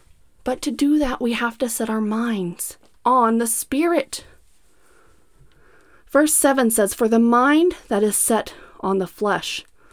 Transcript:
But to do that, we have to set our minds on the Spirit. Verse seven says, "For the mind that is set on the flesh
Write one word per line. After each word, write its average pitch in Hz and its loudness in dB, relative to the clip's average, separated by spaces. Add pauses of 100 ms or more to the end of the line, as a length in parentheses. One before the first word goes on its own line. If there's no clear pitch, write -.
(440)
But 254 -6
to 294 -4
do 285 2
that, 262 -2
we 233 -2
have 233 -4
to 247 -2
set 226 -4
our 220 -2
minds 214 -4 (260)
on 233 4
the 240 0
Spirit. - -2 (1800)
Verse 302 2
seven 269 2
says, 208 0
"For 226 0
the 226 2
mind 262 4 (120)
that 208 -2
is 208 0
set - -2 (260)
on 190 -2
the 185 -4
flesh - -6 (280)